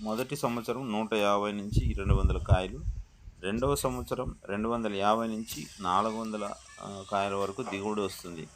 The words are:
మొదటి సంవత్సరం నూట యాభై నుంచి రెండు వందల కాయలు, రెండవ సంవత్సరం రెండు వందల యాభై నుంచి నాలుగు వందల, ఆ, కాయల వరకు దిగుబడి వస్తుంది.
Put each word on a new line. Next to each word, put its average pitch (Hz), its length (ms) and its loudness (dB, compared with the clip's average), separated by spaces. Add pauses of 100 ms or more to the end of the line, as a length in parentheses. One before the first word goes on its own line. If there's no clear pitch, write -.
మొదటి 117 340 -2
సంవత్సరం 120 560 -2
నూట 107 220 0
యాభై 101 380 4
నుంచి 104 420 2
రెండు 98 200 2
వందల 95 240 4
కాయలు, 95 420 2 (640)
రెండవ 123 320 2
సంవత్సరం 127 600 -2 (140)
రెండు 104 200 -2
వందల 113 240 0
యాభై 107 340 4
నుంచి 113 400 -6 (140)
నాలుగు 104 380 2
వందల, 107 300 -4 (320)
ఆ, 98 300 -10
కాయల 98 220 2
వరకు 98 280 0
దిగుబడి 104 400 -2
వస్తుంది. 85 540 -6